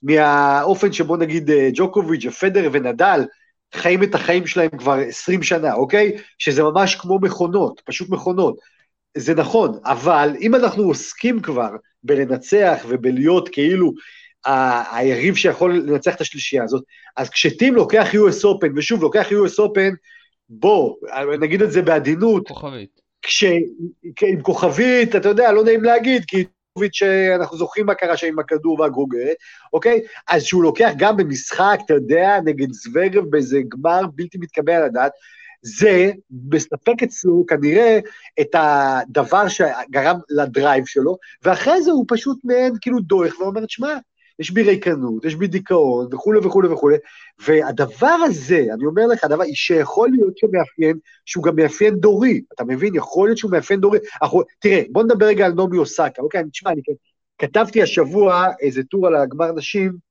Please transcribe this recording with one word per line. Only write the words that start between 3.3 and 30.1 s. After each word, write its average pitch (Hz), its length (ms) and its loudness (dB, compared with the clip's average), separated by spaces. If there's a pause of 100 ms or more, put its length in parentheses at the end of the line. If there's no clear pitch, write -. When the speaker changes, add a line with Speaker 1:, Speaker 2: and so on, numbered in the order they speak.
Speaker 1:
חיים 185 280 0
את 202 120 -2
החיים 175 320 0
שלהם 165 320 0
כבר 131 140 0
עשרים 139 500 -4
שנה, 156 320 -2
אוקיי? 196 420 0 (220)
שזה 147 240 0
ממש 180 320 2
כמו 190 240 -2
מכונות, 175 640 -2
פשוט - 260 -10
מכונות. 180 460 -2 (600)
זה 135 180 -2
נכון, 160 500 0
אבל 147 560 0
אם 226 140 0
אנחנו 226 280 2
עוסקים 214 580 -2
כבר 123 300 -4 (320)
בלנצח 139 880 0
ובלהיות 131 600 0
כאילו 170 440 0 (540)
ה-, 127 500 0
היריב 131 380 0
שיכול 175 420 0
לנצח 147 380 -2
את - 60 -12
השלישייה 139 440 -6
הזאת, 127 180 -4 (340)
אז 131 140 -6
כשטים - 440 0
לוקח 214 400 2
יו 208 140 6
אס - 160 -2
Open, 190 320 2
ושוב, 160 260 -2
לוקח 160 280 0
יו 202 160 2
אס 175 140 -4
Open, 196 340 0 (540)
בוא, 139 480 2 (440)
נגיד 160 220 0
את 190 100 0
זה 175 100 2
בעדינות, 160 680 0
Speaker 2:
כוכבית. 131 520 -16 (220)
Speaker 1:
כש-, - 220 0 (720)
כ-, - 60 -2
עם 190 200 0
כוכבית, 202 760 2
אתה 190 120 2
יודע, 214 240 4
לא 214 120 4
נעים 226 200 2
להגיד, 233 400 2
כי 190 200 -2
ג'וקוביץ', - 580 -6
אה, 190 320 2
אנחנו 175 220 -4
זוכרים 202 300 -4
מה 196 80 2
קרה 170 220 -2
שם 170 100 -6
עם 156 120 -4
הכדור 156 420 -2
והגרוגרת, 135 560 -2 (360)
אוקיי? 226 280 2 (280)